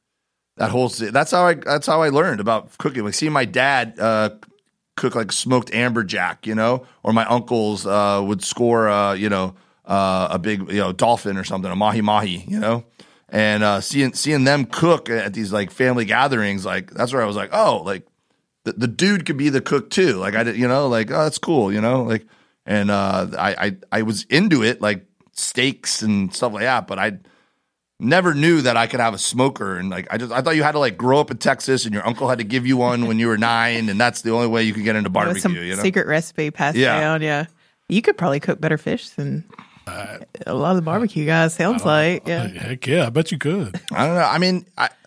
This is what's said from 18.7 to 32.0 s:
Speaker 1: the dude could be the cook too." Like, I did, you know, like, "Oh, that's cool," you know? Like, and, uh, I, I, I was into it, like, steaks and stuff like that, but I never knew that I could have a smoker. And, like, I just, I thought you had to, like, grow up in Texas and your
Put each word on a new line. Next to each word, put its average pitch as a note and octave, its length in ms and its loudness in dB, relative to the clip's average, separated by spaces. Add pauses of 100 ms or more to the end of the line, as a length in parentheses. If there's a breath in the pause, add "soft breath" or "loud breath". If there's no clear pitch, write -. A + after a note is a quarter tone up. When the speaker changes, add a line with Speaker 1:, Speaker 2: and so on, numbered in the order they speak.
Speaker 1:
the A#2 120 -2
dude F3 400 2
could D3+ 100 -4
be C#3+ 120 0
the C3+ 120 2
cook - 300 -2
too." F#3 240 4
Like, G2 220 -2
I A#2 80 2
did, A#2 120 -2
you B2 120 2
know, C#3 180 2
like, A2+ 240 0
"Oh, D#3 140 2
that's D3+ 140 -2
cool," B2 340 0
you G#2 80 0
know? B2 240 2
Like, A2+ 220 -2 (380 soft breath)
and, G2+ 280 0
uh, G2 340 0 (100)
I, G2 300 -2
I, G2 100 -4 (140)
I A2 120 0
was G#2+ 280 -4
into D#3 320 4
it, A2+ 180 0
like, G#2 240 -2 (280)
steaks - 720 -2
and G2+ 300 2
stuff A#2+ 200 -2
like G#2 100 -6
that, A#2+ 240 0
but G2 140 -8
I G2+ 180 -2 (800 soft breath)
never E3+ 340 4
knew D#3 280 4
that B2 140 2
I A#2 100 2
could B2 140 -2
have A2+ 140 2
a F#2+ 40 -8
smoker. A#2+ 580 -2
And, F#2 140 -4
like, F#2 200 -6
I A2 80 -2
just, A#2 140 -8
I B2 100 -2
thought D#3+ 140 0
you D3+ 60 2
had D3 100 2
to, D3+ 60 -2
like, B2 180 0
grow B2+ 240 4
up D3 100 -2
in A#2+ 80 -8
Texas C3 460 0
and A2 100 -4
your G2+ 120 -4